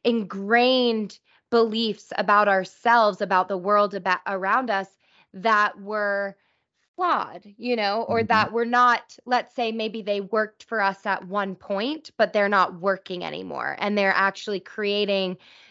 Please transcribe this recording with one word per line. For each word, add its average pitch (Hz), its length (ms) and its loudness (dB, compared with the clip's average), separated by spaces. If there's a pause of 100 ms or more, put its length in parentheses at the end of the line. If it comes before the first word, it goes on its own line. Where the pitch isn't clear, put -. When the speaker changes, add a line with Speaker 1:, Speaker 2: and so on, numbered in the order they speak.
Speaker 1:
ingrained 233 1200 0 (300)
beliefs 226 680 0
about 202 300 4
ourselves, 208 720 2
about 185 260 2
the 196 100 -4
world 202 380 2
about, 185 320 -2
around 202 420 -2
us 196 200 -2 (440)
that 208 480 0
were 202 560 -4 (600)
flawed, 277 480 -4 (120)
you 240 200 -4
know, 208 320 -2
or 226 100 0
Speaker 2:
Mm-hmm. 226 100 0
Speaker 1:
that 220 240 2
were 233 120 0
not, 240 520 2 (100)
let's 240 280 -2
say, 233 160 -2
maybe 220 320 -6
they 202 180 -2
worked 214 440 -4
for 226 160 -4
us 190 260 -2
at 190 220 -4
one 196 260 -4
point, 247 600 -6
but 214 160 2
they're 202 160 2
not 190 320 2
working 185 440 -4
anymore. 151 540 -8
And 208 180 -2
they're 196 160 2
actually 196 480 -2
creating 202 760 -2 (340)